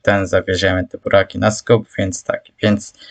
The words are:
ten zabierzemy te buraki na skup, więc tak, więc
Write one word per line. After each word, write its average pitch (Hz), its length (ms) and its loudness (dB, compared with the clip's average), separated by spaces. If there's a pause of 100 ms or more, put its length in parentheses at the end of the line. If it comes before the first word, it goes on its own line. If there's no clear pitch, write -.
ten 101 240 0
zabierzemy 92 640 0
te - 100 -14
buraki 95 400 0
na 104 120 2
skup, 110 380 0 (100)
więc 95 240 -4
tak, - 200 -6 (200)
więc 104 320 -2 (160)